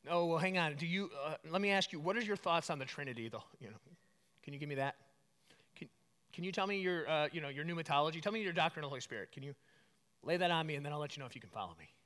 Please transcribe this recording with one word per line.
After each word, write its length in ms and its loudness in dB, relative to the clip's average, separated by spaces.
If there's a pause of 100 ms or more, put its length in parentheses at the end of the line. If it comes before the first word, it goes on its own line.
"No, 220 4
well, 120 4
hang 200 4
on. 160 4
Do 120 -2
you, 240 0 (140)
uh, 120 -2 (120)
let 140 0
me 80 4
ask 220 4
you, 80 -6
what 160 0
are 40 0
your 140 0
thoughts 360 2
on 100 0
the 40 -2
Trinity? 440 -6
The, 100 -8 (220)
you 80 -12
know, 80 -14 (680)
can 100 -10
you 60 -8
give 100 -6
me 60 -4
that? 220 0 (800)
Can, 120 -12 (440)
can 100 -8
you 80 -2
tell 160 2
me 140 0
your, 280 0
uh, 220 4
you 100 -4
know, 80 -6
your 160 -6
pneumatology? 560 2
Tell 120 0
me 100 -2
your 100 -2
doctrine 320 2
of 40 -4
the 20 -4
Holy 100 -4
Spirit. 300 -8
Can 140 -12
you 100 -8 (720)
lay 120 2
that 140 4
on 160 2
me, 80 -2
and 100 -4
then 80 -4
I'll 60 -4
let 180 -6
you 40 -10
know 60 -8
if 100 -12
you 40 -10
can 100 -18
follow 280 -6
me?" 160 -20 (120)